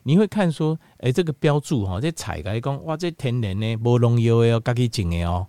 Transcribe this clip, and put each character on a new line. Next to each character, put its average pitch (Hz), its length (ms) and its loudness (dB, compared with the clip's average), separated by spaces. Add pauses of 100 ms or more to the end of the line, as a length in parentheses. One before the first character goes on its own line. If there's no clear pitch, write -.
你 139 140 2
会 208 100 6
看 190 260 0
说， 160 260 -2 (200)
哎， 123 120 0
这 180 140 0
个 160 100 -2
标 147 240 2
注 131 280 -2
哈， 92 140 -4
这 160 120 -2
采 82 320 -8
来 104 160 -4
讲， 139 240 -6
哇， 160 120 -6
这 170 160 -4
天 123 280 -4
然 101 180 -4
的， 113 200 -2
没 120 200 2
农 117 220 4
药 113 220 4
的 117 120 4
哦， 113 100 0
自 123 100 0
己 123 140 0
种 92 220 -2
的 85 140 -2
哦。 90 240 -2